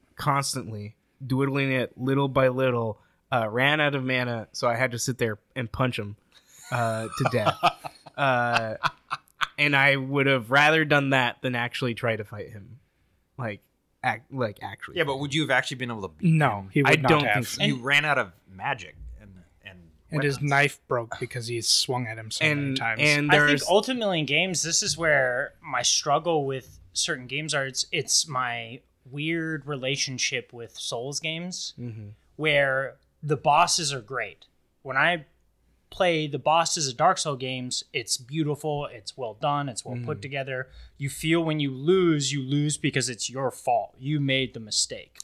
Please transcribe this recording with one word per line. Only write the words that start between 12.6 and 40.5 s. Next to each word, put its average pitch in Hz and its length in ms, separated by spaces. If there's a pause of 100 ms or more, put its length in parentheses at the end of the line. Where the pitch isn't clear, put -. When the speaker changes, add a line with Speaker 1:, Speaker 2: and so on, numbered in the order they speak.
Speaker 1:
Like, 110 240 (420)
ac-, 123 260
like, 120 320
actually - 360
Speaker 3:
Yeah, 160 80
but 139 80
Speaker 1:
fight 135 80
Speaker 3:
would 143 120
Speaker 1:
him. - 20
Speaker 3:
you 156 80
have 131 80
actually 131 260
been 123 120
able 113 120
to 95 80
beat - 240
Speaker 2:
No, 151 160 (100)
Speaker 3:
him? 98 100
Speaker 2:
he 147 140
would 135 80
Speaker 1:
I 156 100
Speaker 2:
not 135 80
Speaker 1:
don't 151 140
Speaker 2:
have. 110 120
Speaker 1:
think 113 120
so. - 160
Speaker 3:
You 202 120
Speaker 4:
And 120 100
Speaker 3:
ran 143 180
out 147 140
of 104 160 (200)
magic 101 440 (240)
and, 101 100 (320)
and 92 160 (320)
Speaker 2:
And 151 100
his 139 140
Speaker 3:
weapons. 143 140
Speaker 2:
knife 139 300 (100)
broke 120 280
because 120 300
he 120 140
swung 123 460
at 110 100
him 110 120
so - 140
many 151 80 (100)
Speaker 1:
And, 135 160
Speaker 2:
times. 117 240
Speaker 1:
and 147 300
Speaker 4:
I 143 40
think 147 120
Speaker 1:
there's 143 220
Speaker 4:
ultimately 208 500
in 147 60
games, 165 380
this 160 200
is 170 140
where 135 640
my 131 200
struggle 151 640
with 135 320 (140)
certain 135 360
games 147 260
are. 139 140
It's, - 260
it's 156 340
my 123 540 (280)
weird 156 560
relationship 135 880
with 117 260
Souls 135 440
games, 170 580
Speaker 1:
Mm-hmm. 110 280 (280)
Speaker 4:
where 139 640 (260)
the 147 140
bosses 156 560
are 127 80
great. 110 440 (360)
When 131 160
I 156 260 (680)
play 165 360
the 143 100
bosses 160 500
of 123 100
Dark 170 200
Souls 139 220
games, 127 440 (100)
it's 123 220
beautiful, 147 760
it's - 260
well 117 160
done, 143 340
it's - 160
well 120 220
put 104 140
Speaker 1:
Mm. - 20
Speaker 4:
together. 135 480 (300)